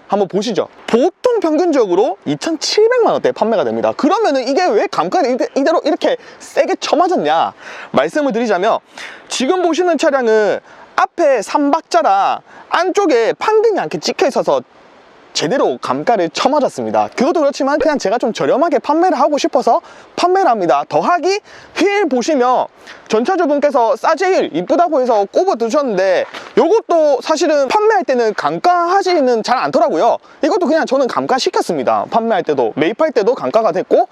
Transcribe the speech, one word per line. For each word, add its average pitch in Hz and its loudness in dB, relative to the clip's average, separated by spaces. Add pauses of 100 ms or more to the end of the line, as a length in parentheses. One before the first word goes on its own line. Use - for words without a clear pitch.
한번 196 -2
보시죠. 190 -2 (180)
보통 370 0
평균적으로 302 0
이천칠백만 370 0
원대에 127 0
판매가 208 -2
됩니다. 110 -2
그러면은 311 0
이게 285 0
왜 403 0
감가를 247 -2
이대-, 262 -2
이대로 311 0
이렇게 277 -2 (200)
세게 - -2
쳐맞았냐 185 0 (380)
말씀을 269 0
드리자면, 208 0 (500)
지금 349 -2
보시는 339 0
차량은 220 2 (360)
앞에 294 0
삼박자랑 277 0 (280)
안쪽에 320 0
판등이 427 0
않게 160 -6
찍혀 - -2
있어서 170 0 (720)
제대로 180 -2
감가를 160 -2
쳐맞았습니다. 208 0
그것도 320 0
그렇지만 285 0
그냥 302 0
제가 208 -2
좀 240 -2
저렴하게 233 0
판매를 320 0
하고 294 2
싶어서 285 0 (360)
판매를 359 2
합니다. 160 0
더하기 339 0 (360)
휠 403 0
보시면 247 0 (420)
전차주분께서 277 0
싸제일 320 0
이쁘다고 294 0
해서 226 2
꼽아 370 0
두셨는데, 214 0 (320)
요것도 320 2
사실은 302 0
판매할 427 2
때는 240 0
감가하지는 339 0
잘 240 0
않더라고요. 214 0 (240)
이것도 339 0
그냥 285 0
저는 262 0
감가 202 -2
시켰습니다. 135 -2
판매할 226 0
때도, 131 -2
매입할 180 -2
때도 202 0
감가가 202 0
됐고 190 0